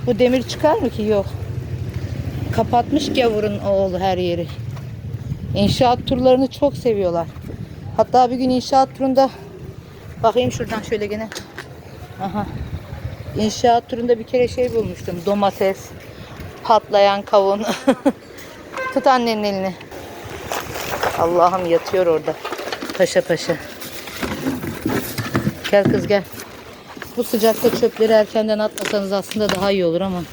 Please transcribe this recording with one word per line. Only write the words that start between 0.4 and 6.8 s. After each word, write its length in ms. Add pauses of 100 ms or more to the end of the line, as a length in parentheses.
çıkar 320
mı 160
ki? 120
Yok. 240 (1300)
Kapatmış 560
gavurun 460
oğlu 420
her 180
yeri. 280 (1080)
İnşaat 520
turlarını 400
çok 300
seviyorlar. 500 (720)